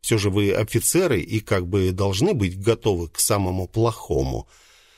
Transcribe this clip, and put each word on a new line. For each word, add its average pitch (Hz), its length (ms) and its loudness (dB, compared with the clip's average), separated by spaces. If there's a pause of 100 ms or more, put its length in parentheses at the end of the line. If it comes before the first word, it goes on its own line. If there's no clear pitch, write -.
Всё - 160 0
же 101 140 0
вы 101 200 2
офицеры 117 680 0
и 107 180 -4
как 95 280 -2
бы 92 240 2
должны 98 420 0
быть 98 260 0
готовы 98 500 0
к - 100 -12
самому 92 480 0
плохому. 67 800 -2 (500)